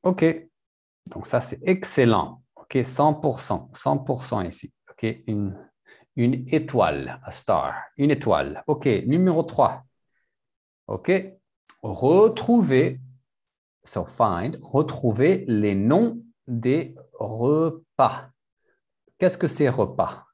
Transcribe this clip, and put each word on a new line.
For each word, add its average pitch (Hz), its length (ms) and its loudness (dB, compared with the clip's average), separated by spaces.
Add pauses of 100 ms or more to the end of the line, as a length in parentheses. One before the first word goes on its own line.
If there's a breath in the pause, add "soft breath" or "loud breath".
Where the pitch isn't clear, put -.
Ok. 180 200 2 (840)
Donc - 180 -14
ça, 120 160 0
c'est - 220 -12
excellent. 123 800 2 (120)
Ok, - 280 -6
cent 147 320 2
pour 143 240 -4
cent. - 340 -8
Cent 143 240 -2
pour 131 280 -6
cent 107 160 -4
ici. - 320 -10 (180)
Ok, - 140 -8 (220)
une, 101 300 -4 (600 soft breath)
une 127 360 0
étoile, 85 720 -2
a - 80 -14
star. 71 440 -2 (220)
Une 143 140 2
étoile. 78 560 -2
Ok, 131 180 -4 (200)
numéro 165 380 2
trois. - 400 0 (1040)
Ok. 104 240 -4 (680)
Retrouver, 165 1160 2 (840)
so - 220 -8
find, 104 560 -2
retrouver 135 840 0
les 104 280 2
noms 170 460 2 (260)
des 131 480 -2 (180)
repas. 123 1160 -2 (880)
Qu'est-ce 180 180 2
que 170 100 -2
c'est 143 220 0
repas ? - 640 -2